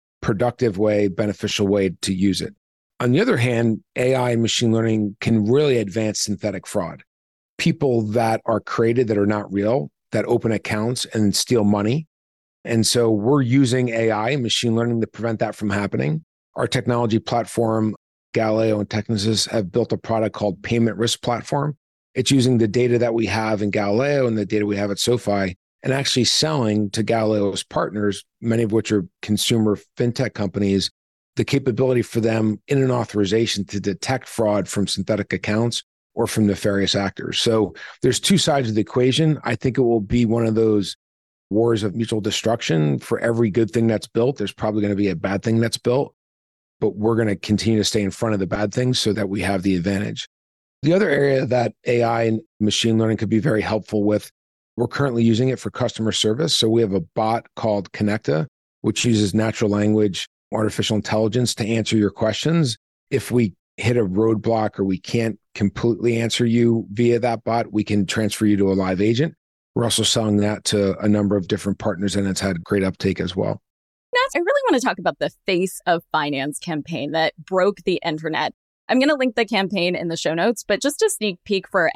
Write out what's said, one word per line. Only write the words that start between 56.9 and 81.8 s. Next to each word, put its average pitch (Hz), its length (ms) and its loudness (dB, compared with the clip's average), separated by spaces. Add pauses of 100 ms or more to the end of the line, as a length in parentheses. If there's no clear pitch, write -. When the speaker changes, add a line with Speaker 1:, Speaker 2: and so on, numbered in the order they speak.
Speaker 1:
a 95 80 0
bot 110 460 -2 (100)
called 104 360 -2
Connecta, 135 540 -2 (340)
which - 240 -2
uses 107 300 2
natural 110 360 0
language, 104 580 2 (240)
artificial 107 440 -2
intelligence 110 580 0
to 107 120 -4
answer 110 300 0
your 104 140 4
questions. 135 640 0 (340)
If 127 200 -4
we 117 240 2 (220)
hit 120 200 0
a 117 80 2
roadblock 110 720 0
or 101 60 0
we 95 140 0
can't 113 400 -2 (160)
completely 113 640 0
answer 117 260 0
you 117 460 2
via 117 300 2
that 117 240 -2
bot, 113 280 -2
we 104 120 0
can 101 220 0
transfer 110 400 -2
you 104 100 6
to 98 160 2
a - 20 2
live 95 260 0
agent. 117 340 0 (400)
We're 120 100 0
also 113 180 0
selling 107 360 2
that 104 260 0
to 98 340 0
a 107 100 0
number 104 280 2
of 90 120 -2
different 101 300 -2
partners, 98 380 -4
and 98 100 0
it's 92 140 -4
had 92 220 -2
great 101 200 0
uptake 95 380 -2
as 90 140 -4
well. 104 280 -4 (520)
Speaker 2:
Nats, 508 220 0
I 349 40 2
really 554 280 0
wanna 262 120 4
talk 220 180 -2
about 170 200 -4
the 147 120 -4 (160)
Face 185 400 -2
of 170 160 0 (100)
Finance 147 460 -4
campaign 156 540 -8
that 160 260 0
broke 185 460 0
the 185 200 -2
internet. 156 480 -4 (360)
I'm 254 100 2
gonna 285 180 2
link 254 200 -2
the 233 100 0
campaign 180 500 -2
in 170 120 -6
the 165 100 -4
show 156 160 -2
notes, 202 340 0
but 202 140 0
just 294 180 -2
a 440 80 4
sneak 202 360 -4
peek 190 220 -2
for 175 300 0